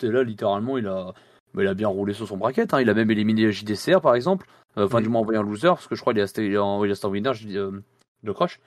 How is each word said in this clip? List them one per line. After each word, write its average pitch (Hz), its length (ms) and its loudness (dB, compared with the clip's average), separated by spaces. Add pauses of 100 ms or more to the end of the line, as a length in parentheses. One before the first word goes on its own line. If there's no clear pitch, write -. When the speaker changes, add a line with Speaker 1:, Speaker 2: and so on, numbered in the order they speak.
Speaker 1:
là, 123 200 0
littéralement, 110 540 -2
il 113 100 -4
a, 92 280 -8 (400)
bah, 98 80 -2
il 98 40 4
a 98 60 0
bien 104 160 -2
roulé 101 240 -2
sur 104 160 -8
son 101 80 -8
bracket, 123 380 0
hein. 139 80 4
Il 110 80 4
a 101 40 4
même 110 160 2
éliminé 110 420 2
J 101 120 -8
D 104 100 -4
C 151 200 2
R, 185 80 4
par 127 140 6
exemple. 175 300 0 (300)
Euh, 104 80 2
enfin, 101 140 2
Speaker 2:
Mhm. 107 60 2
Speaker 1:
du 110 40 -2
moins, 117 140 2
envoyé 110 180 0
un 104 40 -2
loser, 104 240 0
parce 175 180 0
que - 80 -8
je - 80 -8
crois 127 100 2
qu'il 107 60 0
est 101 60 2
resté, 107 200 -4
il 98 80 0
est 104 60 2
en, 101 260 0
il 101 40 0
est - 20 0
resté 101 160 -4
en 98 40 -2
winner, 104 220 -2
J-, 107 240 -10
euh, 98 140 -4 (520)
Joe 104 120 -6
Crush. - 320 -4